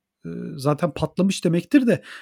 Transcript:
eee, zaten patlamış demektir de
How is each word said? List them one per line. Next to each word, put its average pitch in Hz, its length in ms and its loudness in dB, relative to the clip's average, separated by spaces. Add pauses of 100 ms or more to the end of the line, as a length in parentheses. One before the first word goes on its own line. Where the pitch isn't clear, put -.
(240)
eee, 165 80 -10 (240)
zaten 147 380 0
patlamış - 500 -2
demektir 180 420 4
de 190 160 2 (180)